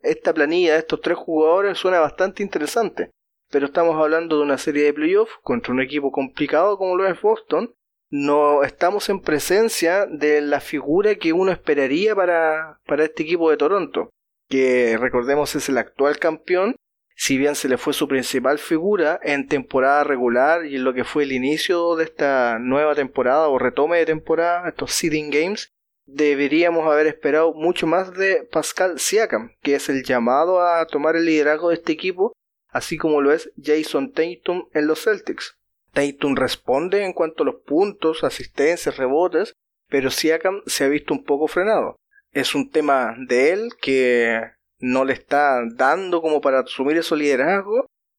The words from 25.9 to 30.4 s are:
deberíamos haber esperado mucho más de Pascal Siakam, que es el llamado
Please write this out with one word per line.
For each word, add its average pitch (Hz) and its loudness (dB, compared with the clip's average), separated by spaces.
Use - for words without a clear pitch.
deberíamos 147 2
haber 156 4
esperado 151 0
mucho 170 -2
más 180 0
de 190 0
Pascal 175 -2
Siakam, 190 -2
que 143 2
es 139 -4
el 135 -2
llamado 135 2